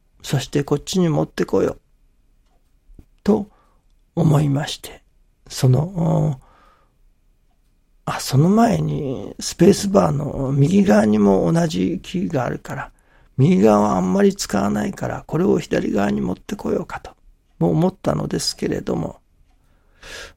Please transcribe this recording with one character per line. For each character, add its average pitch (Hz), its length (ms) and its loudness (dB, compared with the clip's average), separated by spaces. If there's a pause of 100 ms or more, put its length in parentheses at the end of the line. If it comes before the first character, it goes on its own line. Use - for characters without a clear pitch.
(220)
う。 - 40 -16
そ 143 120 -2
し - 100 -6
て 143 160 -2
こ - 120 -2
っ - 40 -4
ち - 180 -4
に 180 100 2
持 151 140 0
っ 156 40 -2
て - 180 -6
こ - 180 0
よ - 100 0
う。 - 80 -14 (1400)
と 208 260 0 (640)
思 156 260 4
い 151 80 0
ま 139 180 -2
し - 120 -10
て、 - 240 -20 (460)
そ - 200 0
の、 156 720 0 (1600)
あ、 - 140 -8
そ - 200 -2
の 160 100 6
前 208 320 2
に 147 580 -6
ス - 160 -10
ペ 170 120 4
ー 196 60 8
ス 202 160 0
バ 185 200 4
ー - 20 0
の 139 420 -4
右 160 320 4
側 208 220 4
に 214 120 2
も 196 340 4
同 170 140 2
じ 180 360 -2
キ - 180 -6
ー 185 80 -4
が 139 160 -2
あ - 60 -4
る - 80 -8
か - 160 -14
ら、 - 180 -12 (440)
右 180 240 4
側 208 200 6
は 208 160 0
あ 185 40 0
ん 185 120 0
ま 196 100 2
り 196 120 4
使 - 260 -4
わ 202 100 0
な 208 160 -4
い 202 60 -6
か - 160 -8
ら、 - 180 -8
こ 151 120 -4
れ 175 60 0
を 196 140 2
左 - 340 -4
側 208 180 0
に 208 100 -4
持 185 140 -4
っ - 20 -12
て - 200 -12
こ - 160 -6
よ - 80 -2
う 175 60 -10
か - 140 -14
と、 - 120 -20 (460)
も 165 100 0
う 165 40 0
思 160 160 2
っ 185 60 -4
た - 200 -4
の 151 120 -4
で 156 120 -4
す - 180 -6
け - 120 -6
れ - 120 -4
ど 180 160 -4
も、 - 240 -8 (1160)